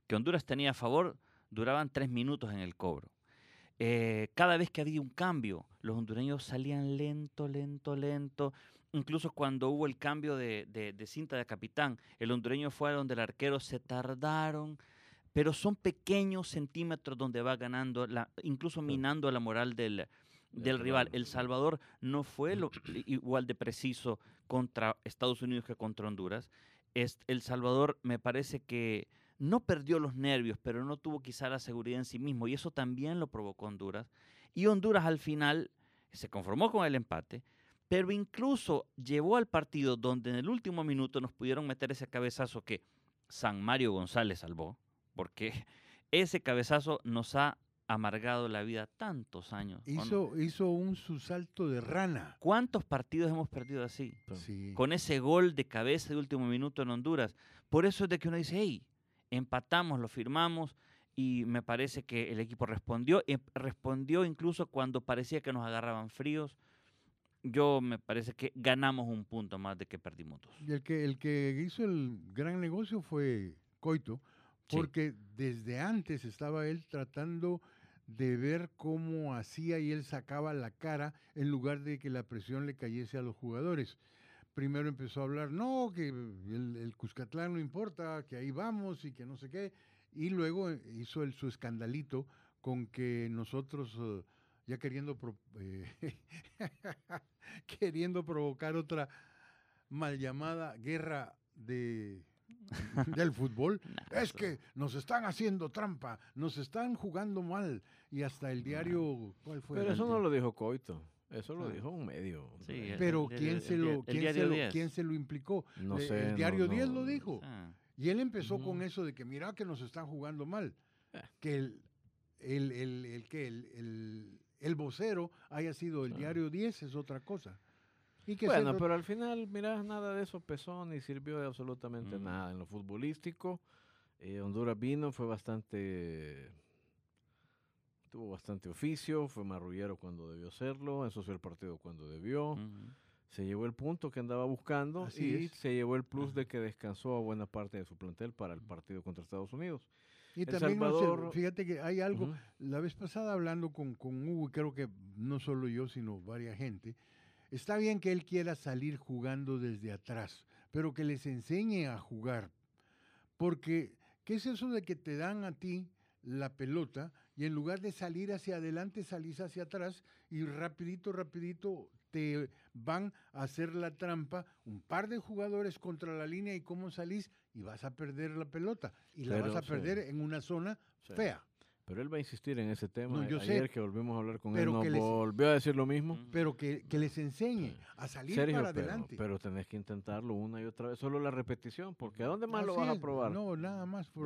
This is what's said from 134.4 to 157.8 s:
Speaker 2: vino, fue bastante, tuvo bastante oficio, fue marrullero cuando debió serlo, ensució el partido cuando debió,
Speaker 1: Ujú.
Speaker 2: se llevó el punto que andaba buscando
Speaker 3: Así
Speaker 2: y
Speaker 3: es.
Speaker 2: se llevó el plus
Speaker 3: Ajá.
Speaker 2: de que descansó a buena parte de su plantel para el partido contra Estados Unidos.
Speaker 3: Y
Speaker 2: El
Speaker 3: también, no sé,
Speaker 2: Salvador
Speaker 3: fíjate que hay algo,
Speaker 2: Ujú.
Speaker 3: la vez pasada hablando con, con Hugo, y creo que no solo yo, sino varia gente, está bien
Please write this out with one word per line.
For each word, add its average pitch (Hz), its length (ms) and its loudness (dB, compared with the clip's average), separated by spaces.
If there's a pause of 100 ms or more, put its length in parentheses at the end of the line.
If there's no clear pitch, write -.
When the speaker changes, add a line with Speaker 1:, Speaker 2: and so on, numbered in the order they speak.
Speaker 2:
vino, 143 320 0
fue 123 140 -4
bastante, 92 1200 -6 (1600)
tuvo 113 200 -10
bastante 95 400 -8
oficio, 151 580 -2
fue 110 160 -8
marrullero 95 540 -6
cuando 85 340 -10
debió 85 200 -12
serlo, 139 540 -4
ensució 101 280 -4
el 90 60 -6
partido 87 380 -10
cuando 78 320 -14
debió, 131 440 -4
Speaker 1:
Ujú. 107 160 -8 (600)
Speaker 2:
se 98 160 -6
llevó 101 200 -2
el 120 80 -2
punto 151 380 -4
que - 80 -8
andaba 123 260 -2
buscando 143 600 -2
Speaker 3:
Así 143 240 -4
Speaker 2:
y 160 160 2
Speaker 3:
es. 160 80 -6
Speaker 2:
se 127 200 -2
llevó 123 220 2
el 127 80 0
plus 139 280 -4
Speaker 3:
Ajá. 135 100 -8
Speaker 2:
de 120 60 -4
que 123 120 -4
descansó 110 560 -4
a 120 60 2
buena 110 240 -2
parte 101 320 -6
de 92 80 -6
su 87 120 -18
plantel 95 360 -8
para 92 200 -6
el 82 80 -10
partido 90 400 -10
contra 87 220 -8
Estados 98 300 -8
Unidos. 156 340 -8 (480)
Speaker 3:
Y 175 60 -2
Speaker 2:
El 175 60 -2
Speaker 3:
también, 160 320 4
no - 140 4
sé, 165 120 6
Speaker 2:
Salvador 170 280 2
Speaker 3:
fíjate 180 320 0
que 170 160 -2
hay 180 200 0
algo, 185 240 0
Speaker 2:
Ujú. 151 100 -4 (240)
Speaker 3:
la 139 200 -2
vez 170 160 -2
pasada 214 380 -4
hablando 165 380 0
con, 139 240 -6
con 131 320 -4
Hugo, 165 200 0
y 120 40 -8
creo 151 220 0
que 131 140 -2 (300)
no 131 220 -2
solo 135 280 0
yo, 123 200 -2
sino 107 340 -6
varia 113 340 -8
gente, 113 400 -8 (540)
está 165 280 -4
bien 214 220 2